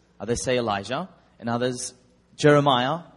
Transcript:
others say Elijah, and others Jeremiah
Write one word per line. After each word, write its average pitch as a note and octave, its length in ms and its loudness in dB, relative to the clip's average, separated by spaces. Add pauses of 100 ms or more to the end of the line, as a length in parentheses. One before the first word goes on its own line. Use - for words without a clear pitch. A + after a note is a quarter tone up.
(180)
others A2+ 240 -4
say B2+ 140 0
Elijah, A#2 540 -4 (280)
and A#2 120 -8
others B2 420 -4 (440)
Jeremiah C#3+ 640 4 (160)